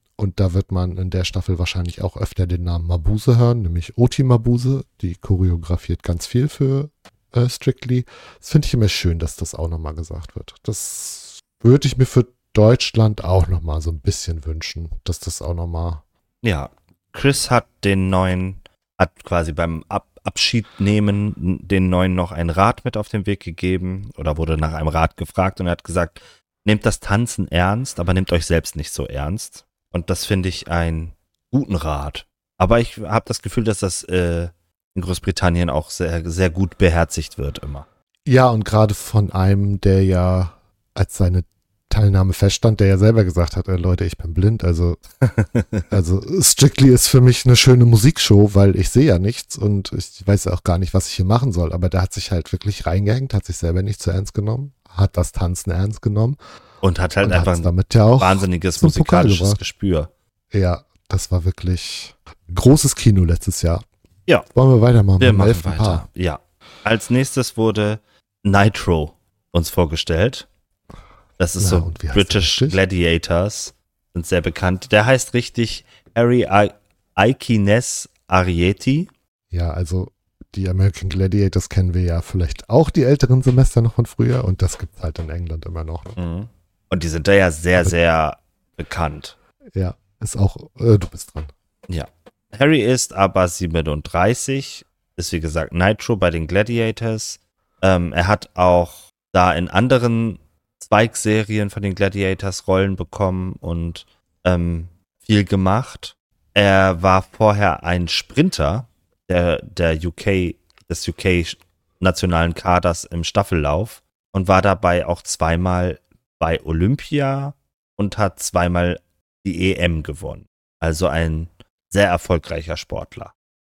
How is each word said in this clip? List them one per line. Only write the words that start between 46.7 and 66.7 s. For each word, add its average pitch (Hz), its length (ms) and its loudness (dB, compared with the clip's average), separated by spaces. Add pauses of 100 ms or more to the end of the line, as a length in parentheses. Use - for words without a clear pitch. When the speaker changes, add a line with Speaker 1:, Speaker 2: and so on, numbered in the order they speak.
Speaker 1:
ist 123 200 6
für 131 120 6
mich 123 240 6
eine 123 120 8
schöne 123 280 8
Musikshow, 107 680 6
weil 98 220 6
ich 95 120 0
sehe 131 160 4
ja 107 140 4
nichts - 400 -4
und 98 340 -2
ich - 340 -8
weiß 101 200 2
auch 90 180 -4
gar 87 140 0
nicht, 92 160 -4
was 95 140 0
ich - 60 -10
hier 95 120 -2
machen 117 260 0
soll.“ 85 220 -2
Aber 90 160 -2
der 92 100 0
hat 90 140 -4
sich - 160 -8
halt 87 200 -4
wirklich - 360 -6
reingehängt, 101 480 -2
hat 101 100 -2
sich - 140 -10
selber 87 240 -2
nicht 101 180 -6
zu - 100 -4
ernst 95 220 -4
genommen, 117 400 -6 (160)
hat 95 300 -2
das 87 140 -2
Tanzen 90 380 -4
ernst 98 300 -4
genommen. 110 380 -2 (420)
Speaker 2:
Und 92 180 0
hat 90 160 -2
halt 98 120 2
Speaker 1:
Und 98 60 0
Speaker 2:
einfach 90 200 2
Speaker 1:
hat's 85 80 0
Speaker 2:
ein - 20 -6
Speaker 1:
damit 90 320 0
ja 113 100 8
auch 123 160 6
Speaker 2:
wahnsinniges 92 580 2
Speaker 1:
zum 160 120 6
Pokal 170 340 2
Speaker 2:
musikalisches 101 140 4 (120)
Speaker 1:
gebracht. 101 100 0
Speaker 2:
Gespür. 82 500 -2 (420)
Speaker 1:
Ja, 90 320 0 (220)
das - 240 -4
war 87 140 0
wirklich - 720 -4 (360)
großes 131 440 4
Kino 98 260 4
letztes 85 400 0
Jahr. 85 220 -2 (420)
Speaker 2:
Ja. - 180 4 (100)
Speaker 1:
Wollen 131 160 6
wir 123 100 6
weitermachen 104 400 6
Speaker 2:
Wir 127 80 6
Speaker 1:
mit 117 60 6
dem - 20 2
Speaker 2:
machen 90 120 4
Speaker 1:
elften 82 220 0
Speaker 2:
weiter. 80 140 -2
Speaker 1:
Paar? 85 300 -2
Speaker 2:
Ja. 87 260 -4 (420)